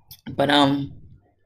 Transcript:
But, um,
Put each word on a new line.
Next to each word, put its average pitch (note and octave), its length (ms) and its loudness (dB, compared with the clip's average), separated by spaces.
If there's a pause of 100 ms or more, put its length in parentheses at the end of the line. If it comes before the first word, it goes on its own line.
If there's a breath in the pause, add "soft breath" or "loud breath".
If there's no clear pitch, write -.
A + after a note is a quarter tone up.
(300)
But, C#3 200 -2
um, C#3 420 2 (540)